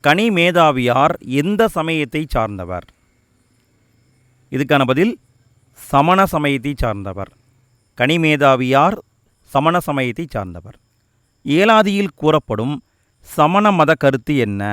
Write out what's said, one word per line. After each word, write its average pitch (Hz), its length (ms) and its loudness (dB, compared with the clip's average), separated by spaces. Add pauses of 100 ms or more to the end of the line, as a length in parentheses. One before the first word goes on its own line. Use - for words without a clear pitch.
கனிமேதாவியார் 160 1080 2 (180)
எந்த 185 360 -2
சமயத்தை 156 560 -6
சார்ந்தவர்? 98 600 -6 (1700)
இதுக்கான 139 320 2
பதில் 147 280 0 (680)
சமண 180 460 2
சமயத்தை 143 480 -4
சார்ந்தவர். 98 560 -6 (680)
கனிமேதாவியார் 139 1000 2 (560)
சமண 160 280 0
சமயத்தை 139 460 -6
சார்ந்தவர். 92 500 -12 (680)
ஏலாதியில் 202 680 2
கூறப்படும் 143 600 -2 (540)
சமண 190 440 2
மத 160 220 2
கருத்து 135 420 0
என்ன? 101 260 -2 (100)